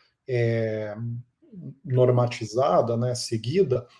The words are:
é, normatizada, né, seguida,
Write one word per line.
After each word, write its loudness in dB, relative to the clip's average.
é, -2
normatizada, 2
né, -2
seguida, -2